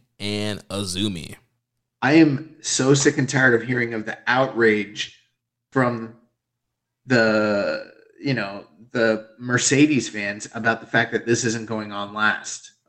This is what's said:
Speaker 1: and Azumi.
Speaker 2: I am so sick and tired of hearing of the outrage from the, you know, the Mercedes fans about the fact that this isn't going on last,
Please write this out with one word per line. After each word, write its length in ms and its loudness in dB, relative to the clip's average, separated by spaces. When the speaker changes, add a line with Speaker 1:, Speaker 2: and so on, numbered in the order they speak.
Speaker 1:
and 480 -6
Azumi. 680 -6
Speaker 2:
I 140 2
am 460 4
so 320 2
sick 260 4
and 100 0
tired 260 4
of 140 2
hearing 260 -2
of 100 -6
the 220 -10
outrage 920 0
from 460 -2
the, 840 2
you 140 -2
know, 320 -6
the 380 0
Mercedes 680 2
fans 480 -8
about 240 -2
the 80 -20
fact 240 0
that 120 -4
this 200 0
isn't 220 -4
going 260 -8
on 200 -10
last, 600 -4